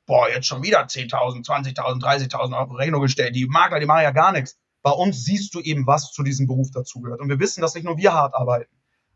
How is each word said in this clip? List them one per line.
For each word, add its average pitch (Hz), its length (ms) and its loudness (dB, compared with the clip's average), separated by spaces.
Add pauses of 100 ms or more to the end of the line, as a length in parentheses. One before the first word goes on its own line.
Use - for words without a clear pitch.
„Boah, 123 220 4
jetzt 127 180 -2
schon 127 160 -4
wieder 180 240 2
zehntausend, 127 580 -4
zwanzigtausend, 131 560 -4
dreißigtausend 131 560 -2
Euro 131 180 -4
Rechnung 139 280 0
gestellt, 131 320 0
die 127 120 0
Makler, 165 340 2
die 147 60 -2
machen 156 180 6
ja 143 80 2
gar 160 180 4
nichts.“ 143 260 -2 (260)
Bei 143 100 4
uns 143 320 0
siehst 196 320 -2
du - 20 -8
eben, 151 300 -2
was 151 240 0
zu 151 100 -6
diesem 135 240 0
Beruf 131 240 0
dazugehört. 120 500 -10
Und 143 80 -6
wir 139 120 0
wissen, 190 200 -2
dass 165 140 -2
nicht 165 100 -10
nur 170 120 -4
wir 180 160 4
hart 139 240 0
arbeiten. 123 340 -2 (440)